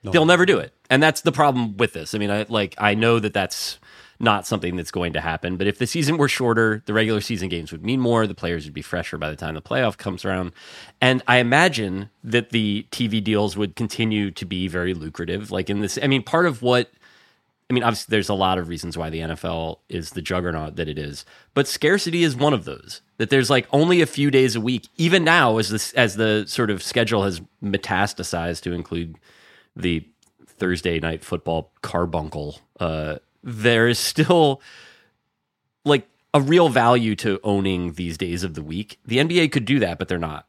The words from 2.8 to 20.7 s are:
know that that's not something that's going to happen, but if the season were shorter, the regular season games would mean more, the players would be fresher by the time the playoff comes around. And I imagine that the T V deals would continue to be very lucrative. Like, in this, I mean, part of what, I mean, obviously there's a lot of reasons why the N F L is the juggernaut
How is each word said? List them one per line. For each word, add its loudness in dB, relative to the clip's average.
know 4
that -2
that's -4
not 2
something -4
that's -8
going -2
to -2
happen, -4
but -2
if 0
the 0
season 0
were 2
shorter, 0
the -4
regular 2
season -6
games -6
would -12
mean -2
more, 2
the -10
players -6
would -14
be -10
fresher -8
by -6
the -10
time -8
the -12
playoff -2
comes -8
around. -4
And 2
I 4
imagine 0
that 0
the 0
T -2
V -2
deals 0
would -4
continue -2
to -10
be -4
very -2
lucrative. -8
Like, -4
in -2
this, -4
I -2
mean, 2
part 0
of -2
what, 2
I -2
mean, 2
obviously -2
there's 0
a 0
lot 2
of -6
reasons -8
why -6
the -6
N -6
F -10
L -6
is -8
the -8
juggernaut -4